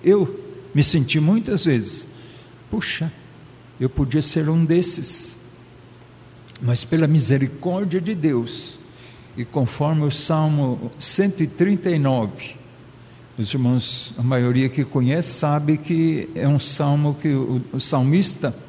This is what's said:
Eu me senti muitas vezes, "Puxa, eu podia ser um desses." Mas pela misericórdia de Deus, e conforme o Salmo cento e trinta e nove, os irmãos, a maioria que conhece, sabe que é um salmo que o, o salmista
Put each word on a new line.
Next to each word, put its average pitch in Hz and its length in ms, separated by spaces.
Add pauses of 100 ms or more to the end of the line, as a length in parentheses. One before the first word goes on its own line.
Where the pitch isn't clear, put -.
Eu 185 380 (340)
me 147 80
senti 151 380
muitas 208 460
vezes, 120 420 (640)
"Puxa, 165 420 (640)
eu 127 120
podia 143 320
ser 151 260
um 165 160
desses." - 720 (1200)
Mas 120 260
pela 160 220
misericórdia 156 960
de 190 140
Deus, 143 680 (560)
e 123 80
conforme 147 580
o 147 80
Salmo 147 880
cento 196 440
e 151 40
trinta 185 420
e 170 100
nove, 127 580 (840)
os 107 160
irmãos, 127 640
a 110 40
maioria 127 460
que 143 160
conhece, 139 480
sabe 151 460
que 160 560
é 139 140
um 143 100
salmo 147 560
que 147 140
o, 131 340 (100)
o 131 80
salmista 143 720 (140)